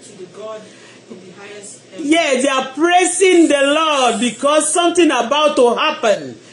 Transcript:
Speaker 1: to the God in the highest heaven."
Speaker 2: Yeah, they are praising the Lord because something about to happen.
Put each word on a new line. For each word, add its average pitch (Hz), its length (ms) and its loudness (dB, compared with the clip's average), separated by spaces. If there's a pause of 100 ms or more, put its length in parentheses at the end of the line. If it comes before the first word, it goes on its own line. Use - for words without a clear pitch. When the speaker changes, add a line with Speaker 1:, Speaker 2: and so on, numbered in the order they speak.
Speaker 1:
to 202 140 -20
the 185 80 -18 (100)
God 214 240 -16 (500)
in 190 140 -20
the 185 80 -20
highest 202 480 -20 (100)
heaven." 285 160 -10
Speaker 2:
Yeah, 294 340 2
they 277 80 0
are 262 240 -2
praising 349 760 2
the 285 140 2
Lord 277 580 0
because 285 520 0
something 339 380 2
about 285 460 0
to 240 180 4
happen. 196 640 -2 (140)